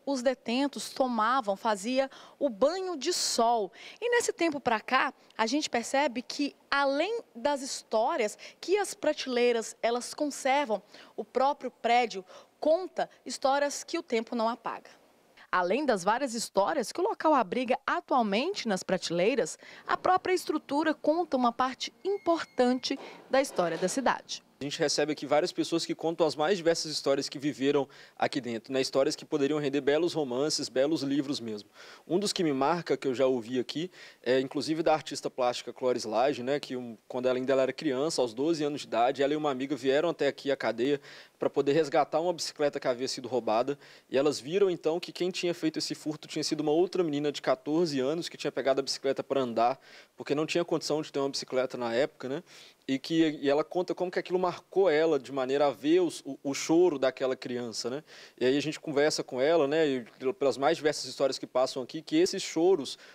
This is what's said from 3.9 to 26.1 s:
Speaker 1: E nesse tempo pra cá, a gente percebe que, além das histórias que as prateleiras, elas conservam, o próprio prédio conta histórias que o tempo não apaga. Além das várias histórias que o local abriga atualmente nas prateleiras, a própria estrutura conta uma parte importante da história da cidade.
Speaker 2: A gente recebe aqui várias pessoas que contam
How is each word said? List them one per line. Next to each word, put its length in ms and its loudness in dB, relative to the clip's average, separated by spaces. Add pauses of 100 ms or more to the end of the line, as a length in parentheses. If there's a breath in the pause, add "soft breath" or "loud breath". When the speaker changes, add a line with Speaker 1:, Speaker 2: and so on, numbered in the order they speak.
Speaker 1:
E 100 -2
nesse 220 2
tempo 280 0
pra 200 0
cá, 340 0 (240 soft breath)
a 80 2
gente 240 0
percebe 520 0
que, 340 -6 (140)
além 520 0 (140)
das 260 -2
histórias 760 -2 (240 loud breath)
que 160 2
as 160 -2
prateleiras, 880 0
elas 320 -2
conservam, 680 0 (360 loud breath)
o 80 -8
próprio 440 0
prédio 540 0 (340 loud breath)
conta 520 0 (160 soft breath)
histórias 600 0
que 120 -4
o 60 -4
tempo 320 -4
não 120 0
apaga. 420 -8 (600 loud breath)
Além 360 2
das 180 2
várias 300 0
histórias 580 0
que 80 -6
o 40 0
local 300 2
abriga 540 2
atualmente 800 0
nas 160 0
prateleiras, 720 0 (300 loud breath)
a 80 0
própria 380 2
estrutura 600 0
conta 440 0
uma 160 2
parte 380 -4 (120)
importante 960 0 (320 loud breath)
da 100 4
história 360 -2
da 100 0
cidade. 560 -2 (160)
Speaker 2:
A 60 -10
gente 120 -6
recebe 360 2
aqui 120 -8
várias 280 2
pessoas 320 -2
que 100 -4
contam 320 0